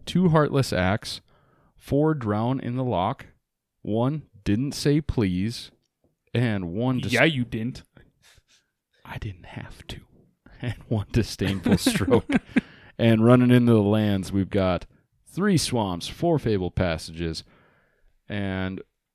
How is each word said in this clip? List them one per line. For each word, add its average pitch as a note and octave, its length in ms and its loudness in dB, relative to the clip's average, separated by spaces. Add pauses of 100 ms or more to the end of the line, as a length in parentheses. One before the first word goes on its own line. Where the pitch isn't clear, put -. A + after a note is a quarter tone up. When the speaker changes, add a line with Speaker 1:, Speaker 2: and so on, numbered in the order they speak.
Speaker 1:
two F3+ 240 2
Heartless D3+ 440 2
Acts, F#2 480 -2 (560)
four D3+ 360 0
Drown A#2 460 -2
in A#2+ 160 -6
the C3 80 -4
Lock, G#2+ 440 -2 (540)
one B2+ 420 -2 (200)
Didn't B2 300 -2
Say D3 280 0
Please, G2+ 720 -2 (640)
and G#2 400 -2
one B2 260 -2
dis- G2+ 140 -4
Speaker 2:
Yeah, A#2+ 100 4
you C#3+ 220 0
didn't. A#2 380 -8 (1200)
Speaker 1:
I - 140 -12
didn't - 300 -12
have - 400 -16
to. - 180 -14
<laughs> - 40 -20 (520)
And B2 140 -6 (120)
one G#2+ 240 -2
Disdainful G#2 640 0
Stroke. A#3+ 520 2
<laughs> C#4 100 2 (580)
And A2+ 280 4
running B2 260 8
into A#2+ 220 6
the A2 80 6
lands, G2+ 500 2
we've G2 180 0
got F#2 360 0 (420)
three G3 300 2
Swamps, G2 500 -2
four E3 320 -2
Fabled G2 360 -2
Passages, E2 680 -4 (840)
and F#2+ 520 -6 (320)